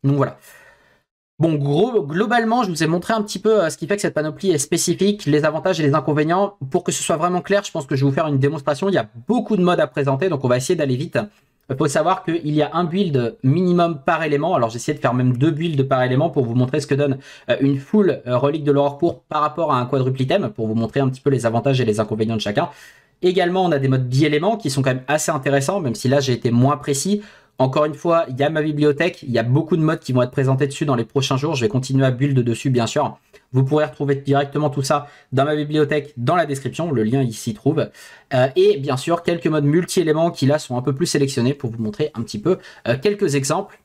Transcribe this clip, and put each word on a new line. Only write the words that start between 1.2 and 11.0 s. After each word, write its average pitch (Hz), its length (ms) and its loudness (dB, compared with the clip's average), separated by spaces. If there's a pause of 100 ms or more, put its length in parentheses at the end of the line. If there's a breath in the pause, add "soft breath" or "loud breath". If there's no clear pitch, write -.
Bon, 160 160 2
gros, 160 480 0
globalement, 226 640 0
je 190 40 -2
vous 165 160 -4
ai - 20 0
montré 175 280 -2
un 214 80 0
petit 208 160 -8
peu, 214 240 4
euh, 160 80 0
ce - 80 -12
qui 160 80 -8
fait 202 100 0
que 208 60 -6
cette 175 100 -2
panoplie 156 380 -2
est 156 80 2
spécifique, 180 640 0
les 147 220 2
avantages 160 340 -2
et - 20 0
les 143 120 2
inconvénients. 160 640 0 (120)
Pour 175 140 -2
que - 80 -4
ce - 100 -6
soit 170 140 0
vraiment 175 240 0
clair, 202 240 0
je - 60 -12
pense 151 160 -8
que 147 100 -2
je 135 80 2
vais 139 60 4
vous 135 40 -4
faire 160 120 0
une 147 120 0
démonstration. 147 520 0
Il 180 40 0
y 143 40 2
a 110 100 -4 (180)
beaucoup 214 300 0
de 180 60 2
modes 175 180 2
à 147 60 2
présenter, 139 420 -2
donc 135 160 -4
on 127 40 0
va 123 100 2
essayer 135 180 0
d'aller 135 200 0
vite. 151 220 -4 (540 soft breath)